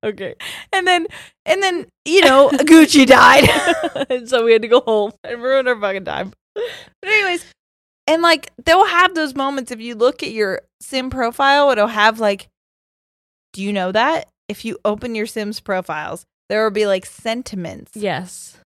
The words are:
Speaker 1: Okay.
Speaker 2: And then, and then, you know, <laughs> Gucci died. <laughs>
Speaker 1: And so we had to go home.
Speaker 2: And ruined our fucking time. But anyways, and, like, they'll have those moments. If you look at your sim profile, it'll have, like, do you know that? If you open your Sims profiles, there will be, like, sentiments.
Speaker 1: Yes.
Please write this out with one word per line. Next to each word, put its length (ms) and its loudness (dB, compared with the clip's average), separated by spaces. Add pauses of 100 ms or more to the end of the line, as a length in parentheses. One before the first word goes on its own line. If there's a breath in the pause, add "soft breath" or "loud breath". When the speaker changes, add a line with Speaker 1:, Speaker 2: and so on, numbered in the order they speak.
Speaker 1:
Okay. 300 -10 (400 loud breath)
Speaker 2:
And 140 -2
then, 180 0 (400 loud breath)
and 160 -2
then, 240 -4 (200)
you 160 2
know, 280 6
<laughs> 40 -2
Gucci 520 6
died. 480 6
<laughs> 560 -4
Speaker 1:
And 180 -6
so 180 0
we 80 4
had 100 2
to 40 -10
go 140 4
home. 300 -2 (120)
Speaker 2:
And 180 -12
ruined 260 0
our 120 -2
fucking 260 -6
time. 280 -8 (220)
But 80 -8 (400 loud breath)
anyways, 420 -2 (640)
and, 140 0
like, 300 0 (140)
they'll 220 4
have 260 2
those 220 -4
moments. 360 -8
If 80 -12
you 160 -12
look 280 -2
at 80 -10
your 300 -4 (200)
sim 280 -8
profile, 600 0
it'll 180 2
have, 320 2
like, 280 -2 (1040)
do 80 -12
you 100 -4
know 200 -2
that? 360 -2 (220)
If 160 -12
you 180 -8
open 320 -4
your 120 -6
Sims 340 -8
profiles, 640 -8 (240)
there 140 -2
will 80 0
be, 160 -2
like, 180 -2
sentiments. 880 -12
Speaker 1:
Yes. 640 -10 (120)